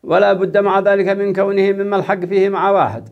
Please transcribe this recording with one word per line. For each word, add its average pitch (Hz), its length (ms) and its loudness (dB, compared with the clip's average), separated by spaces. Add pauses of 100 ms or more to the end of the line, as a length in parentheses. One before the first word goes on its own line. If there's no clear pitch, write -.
ولا 196 300 2
بد 185 240 -2
مع 196 220 2
ذلك 196 300 2
من 196 240 -2
كونه 196 380 0
مما 196 240 -4
الحق 190 240 -2
فيه 190 300 0
مع 190 200 0
واحد، 117 420 0